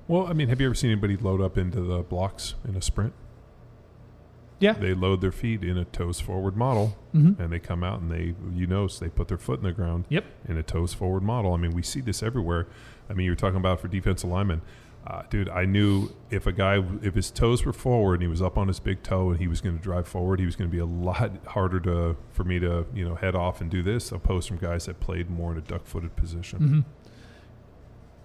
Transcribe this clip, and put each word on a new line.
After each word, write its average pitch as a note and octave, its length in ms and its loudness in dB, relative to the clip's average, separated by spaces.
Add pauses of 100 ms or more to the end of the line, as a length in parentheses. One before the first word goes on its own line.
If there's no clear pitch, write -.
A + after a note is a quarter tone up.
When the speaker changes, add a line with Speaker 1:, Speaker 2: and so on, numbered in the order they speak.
Speaker 1:
Well, F3 180 2
I F3 60 -4
mean, D3+ 160 2
have B2+ 120 2
you C3+ 60 4
ever A#2+ 80 2
seen A#2+ 160 2
anybody G2+ 260 2
load F#2+ 240 2
up F#2+ 180 0
into F2+ 240 0
the F2 200 0
blocks F#2 520 -4 (120)
in G2+ 80 -4
a F#2 80 -4
sprint? - 300 0 (1500)
Speaker 2:
Yeah. G3+ 140 6
Speaker 1:
They F#2 220 2
load F#2 260 4
their F#2 100 2
feet A2+ 320 -2
in F2+ 140 0
a F2+ 80 0
toes F2 360 -4
forward F#2+ 360 -2
model, A2 400 2 (180)
Speaker 2:
Mm-hmm. E3 260 8
Speaker 1:
and E2+ 120 -2
they F2 80 -2
come F2 240 -4
out F#2+ 160 -2
and E2 100 -4
they, E2+ 240 -2 (180)
you F2+ 140 -2
notice F#2+ 320 0
they F2 100 -4
put - 200 -2
their F2+ 100 -2
foot - 220 -4
in - 40 -4
the F2+ 80 0
ground E2+ 360 -2
Speaker 2:
Yep. E3+ 160 0 (240)
Speaker 1:
in E2 80 -2
a D#2 80 -2
toes E2+ 300 -2
forward F#2 280 -2
model. G#2 300 0
I E2+ 60 2
mean, E2+ 140 0
we F2 100 -2
see - 180 -6
this G#2+ 240 -4
everywhere. E2+ 420 -2 (420)
I G#2+ 40 -8
mean, F#2 140 0
you're F2 100 2
talking F#2+ 220 0
about F#2 200 2
for - 80 -8
defensive F2+ 440 0
linemen. F2+ 320 0 (440)
Uh, - 220 -10
dude, F#2+ 220 -2
I F#2 160 0
knew G2+ 420 4 (220)
if G2+ 160 -2
a F#2 60 0
guy, G2 300 4 (200)
if F#2+ 120 0
his F#2 160 0
toes A#2+ 360 4
were - 80 0
forward A2 400 4
and F2 80 2
he F2 60 2
was E2 120 0
up F#2 160 2
on G2 120 2
his F2+ 120 -2
big F#2+ 220 -2
toe F#2 280 2
and F2 80 2
he F2+ 80 0
was E2 140 0
gonna F2 160 -2
drive F2 320 -2
forward, F#2 320 0
he F#2 60 2
was E2+ 100 -2
gonna F2 140 -2
be E2+ 80 0
a E2+ 80 0
lot F2+ 440 -2 (180)
harder F#2 320 0
to, E2+ 360 2 (160)
for F2+ 100 -2
me F2+ 160 0
to, E2+ 360 0
you F#2 120 -2
know, E2+ 80 -4
head F#2 200 -2
off F2+ 260 0
and E2 100 -4
do F2+ 120 0
this, A2 300 -2
opposed F2+ 360 0
from F2 80 -6
guys E2+ 300 -4
that - 140 -10
played F2 280 -4
more E2+ 240 -4
in E2 60 -6
a - 20 -6
duck-footed E2+ 560 -8
position. E2+ 420 -4
Speaker 2:
Mm-hmm. D3+ 220 4 (1400)